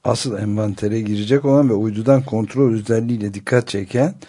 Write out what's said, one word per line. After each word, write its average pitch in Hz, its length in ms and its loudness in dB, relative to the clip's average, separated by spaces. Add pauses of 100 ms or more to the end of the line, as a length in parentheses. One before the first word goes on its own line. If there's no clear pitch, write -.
Asıl 117 340 -2
envantere 104 640 -2
girecek 104 440 0
olan 139 240 4
ve 113 40 2
uydudan 113 500 2
kontrol 113 500 0
özelliğiyle 110 600 -2
dikkat 120 340 0
çeken 123 480 -2 (140)